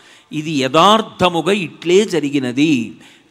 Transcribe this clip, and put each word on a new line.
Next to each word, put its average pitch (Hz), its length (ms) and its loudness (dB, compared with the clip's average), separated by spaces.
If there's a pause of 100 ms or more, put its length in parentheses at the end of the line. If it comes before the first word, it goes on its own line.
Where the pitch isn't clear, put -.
(340)
ఇది 156 180 -6
యథార్థముగా 170 1000 2
ఇట్లే 180 540 0
జరిగినది. 139 920 -2 (340)